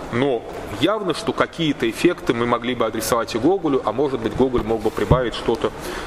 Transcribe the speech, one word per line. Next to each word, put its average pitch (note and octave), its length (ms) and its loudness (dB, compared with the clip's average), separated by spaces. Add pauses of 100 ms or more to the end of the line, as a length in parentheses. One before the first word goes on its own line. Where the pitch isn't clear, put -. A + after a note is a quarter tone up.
(100)
Но B2 320 0 (380)
явно, F#3+ 320 0
что - 220 -4
какие-то C#3 540 0
эффекты E3+ 440 0
мы A#2+ 140 2
могли A#2+ 280 0
бы A#2 120 0
адресовать A2+ 480 0
и A#2 40 2
Гоголю, D3+ 460 2
а A2 80 0
может C3 280 0
быть, A2 140 -2
Гоголь B2 280 2
мог A2 180 0
бы A2 100 2
прибавить B2+ 440 2
что-то, A2+ 360 0 (360)